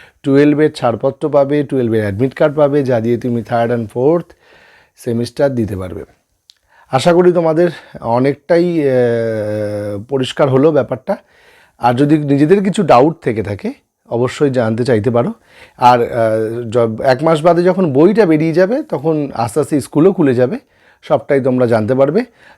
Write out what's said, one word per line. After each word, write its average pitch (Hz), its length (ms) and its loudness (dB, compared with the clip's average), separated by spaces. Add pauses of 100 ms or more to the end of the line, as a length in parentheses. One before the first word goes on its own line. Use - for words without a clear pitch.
(220)
টুয়েলভের 143 500 2
ছাড়পত্র 131 560 -4
পাবে, 143 360 0
টুয়েলভের 120 360 -2
অ্যাডমিট 107 340 -4
কার্ড 151 220 0
পাবে, 147 260 2
যা 123 180 -2
দিয়ে 117 160 -2
তুমি 120 260 -4
থার্ড 117 300 -2
and 117 160 -4
ফোর্থ 151 380 0 (680)
সেমিস্টার 120 580 -4
দিতে 104 220 -4
পারবে। 87 280 -12 (840)
আশা 143 220 2
করি 180 200 4
তোমাদের 165 360 0 (320)
অনেকটাই, 143 800 0
আহ, 107 1200 -2
পরিষ্কার 135 460 -2
হলো 135 240 2
ব্যাপারটা। 135 440 -4 (600)
আর 123 160 0
যদি 147 240 2
নিজেদের 151 460 2
কিছু 202 180 -2
ডাউট 147 400 2
থেকে 110 200 -4
থাকে 104 300 -8 (360)
অবশ্যই 127 420 -2
জানতে 120 340 -2
চাইতে 117 260 0
পারো। 123 220 0 (440)
আর, 123 260 4
আহ, 110 60 -2 (640)
য-, 117 320 0
এক 131 200 0
মাস 160 200 2
বাদে 170 200 4
যখন 180 300 0
বইটা 185 340 4
বেরিয়ে 160 260 2
যাবে 190 300 0
তখন 151 520 -4
আস্তে 120 260 -2
আস্তে 143 200 -2
স্কুলও 160 320 2
খুলে 143 220 0
যাবে, 127 240 0 (440)
সবটাই 143 380 0
তোমরা 127 260 0
জানতে 113 280 0
পারবে। 147 300 0 (340)